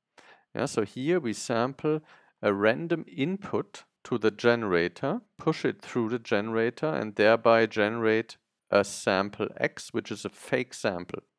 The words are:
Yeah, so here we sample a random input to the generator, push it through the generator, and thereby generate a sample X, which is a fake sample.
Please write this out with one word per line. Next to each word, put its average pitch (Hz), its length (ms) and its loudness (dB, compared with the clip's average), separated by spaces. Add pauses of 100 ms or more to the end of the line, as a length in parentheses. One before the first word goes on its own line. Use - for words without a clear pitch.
(560)
Yeah, 127 100 -2
so 113 180 -2
here 143 340 -2
we 123 140 -4
sample 135 680 -2 (400)
a 104 120 2
random 135 560 0
input - 760 -6 (220)
to 123 140 -2
the 107 120 2
generator, 113 880 0 (160)
push - 280 -4
it - 180 -4
through 113 280 -2
the 120 100 -4
generator, 113 680 -2
and 117 300 -4
thereby 113 500 6
generate 110 720 0 (340)
a 101 140 6
sample 101 720 -2
X, - 360 -6
which 110 200 -4
is 104 120 -10
a 104 40 -6
fake - 440 -6
sample. 90 520 -6 (140)